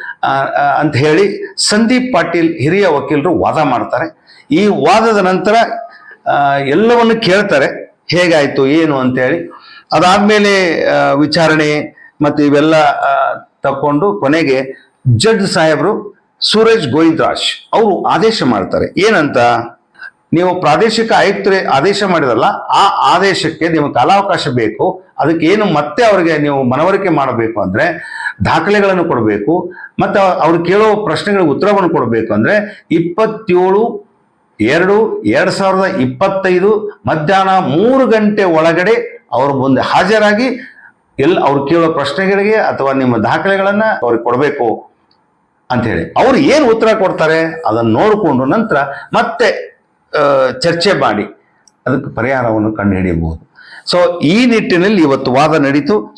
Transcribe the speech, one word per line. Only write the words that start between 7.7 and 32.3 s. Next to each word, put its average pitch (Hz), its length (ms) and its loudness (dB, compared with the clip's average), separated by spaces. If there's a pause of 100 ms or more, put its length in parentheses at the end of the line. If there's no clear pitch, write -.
ಹೇಗಾಯ್ತು 151 560 0
ಏನು 151 300 0
ಅಂತ 127 220 -2
ಹೇಳಿ. 143 300 -2 (440)
ಅದಾದ್ಮೇಲೆ, 196 920 2
ಆ, 143 280 0
ವಿಚಾರಣೆ 151 800 0 (260)
ಮತ್ತೆ 147 240 0
ಇವೆಲ್ಲ, 147 300 4
ಆ, 139 640 0 (240)
ತಕೊಂಡು 147 560 -2
ಕೊನೆಗೆ 135 720 -2 (180)
ಜಡ್ಜ್ 196 440 2
ಸಾಹೇಬ್ರು 160 680 -2 (200)
ಸೂರಜ್ 220 520 2
ಗೋವಿಂದರಾಜ್ 131 800 0
ಅವರು 202 320 0
ಆದೇಶ 170 380 0
ಮಾಡ್ತಾರೆ. 101 540 -2
ಏನಂತ, 180 400 2 (960)
ನೀವು 180 260 0
ಪ್ರಾದೇಶಿಕ 208 540 0
ಆಯುಕ್ತರೇ 190 500 2
ಆದೇಶ 196 400 0
ಮಾಡಿರಲ್ಲ, 147 420 0
ಆ 165 720 0
ಆದೇಶಕ್ಕೆ 175 540 -2
ನೀವು 151 240 0
ಕಾಲಾವಕಾಶ 185 540 2
ಬೇಕು. 131 560 -2 (160)
ಅದಕ್ಕೆ 156 260 0
ಏನು 208 200 2
ಮತ್ತೆ 156 400 0
ಅವ್ರಿಗೆ 175 320 2
ನೀವು 143 260 0
ಮನವರಿಕೆ 180 460 0
ಮಾಡಬೇಕು 113 520 -2
ಅಂದ್ರೆ 127 440 -2 (400)
ದಾಖಲೆಗಳನ್ನು 185 600 0
ಕೊಡಬೇಕು, 120 680 -2 (260)
ಮತ್ತೆ 196 200 0
ಅವ್ರು 170 440 2
ಕೇಳೋ 208 420 2
ಪ್ರಶ್ನೆಗಳಿಗೆ 180 440 0
ಉತ್ತರವನ್ನು 185 400 0
ಕೊಡಬೇಕು 113 440 -2